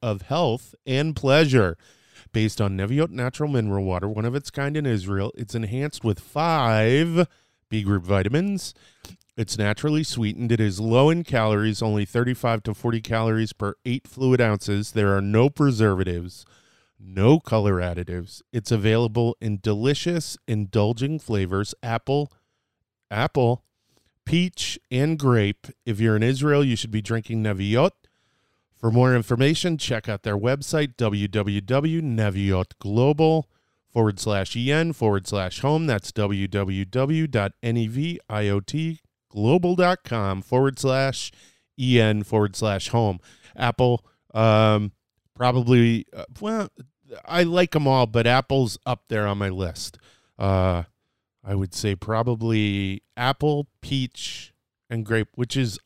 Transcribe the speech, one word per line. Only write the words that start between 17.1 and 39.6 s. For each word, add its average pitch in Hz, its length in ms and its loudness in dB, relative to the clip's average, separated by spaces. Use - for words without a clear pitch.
color 104 360 0
additives. 87 640 -6
It's 117 200 -6
available 113 680 0
in 104 220 -4
delicious, 139 880 -2
indulging 113 720 0
flavors, 98 640 -4
apple, 135 500 -4
apple, 123 520 0
peach, - 540 -2
and 147 300 0
grape. 113 480 2
If 104 140 -2
you're 110 160 4
in 107 80 2
Israel, 143 400 2
you 127 120 2
should 113 160 -6
be 107 100 -2
drinking 113 420 -4
Neviot. 107 480 0
For 113 160 0
more 127 240 4
information, 143 640 0
check 117 320 -4
out 101 140 -6
their 104 140 -2
website, 139 600 -2
W 104 300 0
W 101 340 -2
W 143 400 0
neviot 98 800 0
global 147 680 2
forward 107 280 2
slash 101 360 -2
E 123 160 -2
N 160 220 0
forward 101 340 0
slash 95 340 -4
home. 156 260 0
That's 113 240 -2
W 101 360 -2
W 95 380 -4
W 143 420 0
dot 104 260 -2
N 117 140 -2
E 117 100 0
V 147 320 -4
I 107 200 -2
O 101 100 0
T 156 420 -6
global 170 460 2